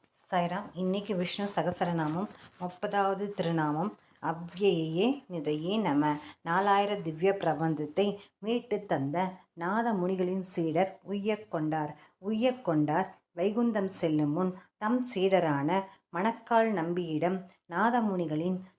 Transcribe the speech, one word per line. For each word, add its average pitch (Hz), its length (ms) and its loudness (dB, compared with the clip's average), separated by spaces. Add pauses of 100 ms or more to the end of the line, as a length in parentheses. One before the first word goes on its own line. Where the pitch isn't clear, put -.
(320)
சாய்ராம். 180 420 0
இன்னைக்கு 190 420 -2
விஷ்ணு 180 400 -2
சகசரநாமம் 170 720 0 (320)
முப்பதாவது 196 760 -2
திருநாமம் 165 640 0 (260)
அவ்யயே 175 1080 0
நிதையே 165 500 -2
நம. 147 340 2 (300)
நாலாயிர 202 560 2
திவ்ய 165 380 0
பிரபந்தத்தை 160 760 0 (220)
மீட்டு 208 460 -4
தந்த 170 480 0 (200)
நாத 214 400 -2
முனிகளின் 185 480 0
சீடர் 175 580 0 (100)
உய்யக் 208 420 -4
கொண்டார். 156 460 -2 (200)
உய்யக் 220 440 -2
கொண்டார் 156 560 2 (160)
வைகுந்தம் 208 560 0
செல்லும் 151 420 0
முன் 180 220 0 (240)
தம் 247 360 0
சீடரான 180 680 2 (260)
மணக்கால் 226 640 2
நம்பியிடம் 175 720 -2 (240)
நாதமுனிகளின் 185 920 0 (200)